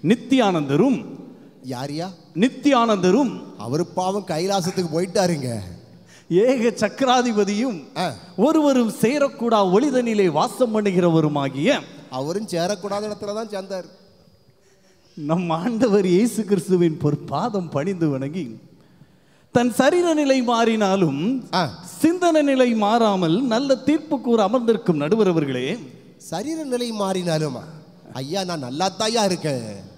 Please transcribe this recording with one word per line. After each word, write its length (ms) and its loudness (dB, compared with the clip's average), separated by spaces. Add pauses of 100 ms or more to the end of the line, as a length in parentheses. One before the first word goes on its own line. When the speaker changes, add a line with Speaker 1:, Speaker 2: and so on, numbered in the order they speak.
Speaker 1:
நித்தியானந்தரும், 1000 2 (640)
Speaker 2:
யாரியா? 380 -8 (280)
Speaker 1:
நித்தியானந்தரும், 1040 2 (160)
Speaker 2:
அவரு 280 -4
பாவம் 420 -4
கைலாசத்துக்கு 680 -2
போயிட்டாருங்க. 640 0 (720)
Speaker 1:
ஏக 580 2
சக்கராதிபதியும், 960 0 (140)
Speaker 2:
ஆ. 160 -4 (240)
Speaker 1:
ஒருவரும் 540 4
சேரக்கூடா 680 0 (140)
ஒளிதனிலே 560 2
வாசம் 440 0
பண்ணுகிறவருமாகிய, 1040 2 (300)
Speaker 2:
அவரும் 380 -6
சேரக்கூடாத 600 -4
இடத்துல 260 -8
தான் 160 -8
சேர்ந்தார். 360 -10 (1300)
Speaker 1:
நம் 360 -4
ஆண்டவர் 560 2
இயேசு 400 2
கிறிஸ்துவின் 520 2
பொற்பாதம் 720 -4
பணிந்து 400 -2
வணங்கி, 500 -6 (920)
தன் 220 2
சரீர 400 4
நிலை 340 2
மாறினாலும் 960 2 (100)
Speaker 2:
ஆ. 320 -4 (160)
Speaker 1:
சிந்தன 400 4
நிலை 320 4
மாறாமல் 680 2
நல்ல 320 2
தீர்ப்பு 460 -2
கூற 220 2
அமர்ந்திருக்கும் 540 0
நடுவர் 300 2
அவர்களே. 500 -2 (400)
Speaker 2:
சரீர 460 -8
நிலை 280 -4
மாறினாலுமா? 720 -4 (500)
ஐயா, 300 -6
நான் 240 -6
நல்லா 320 -2
தாயா 240 0
இருக்கேன். 520 -4 (220)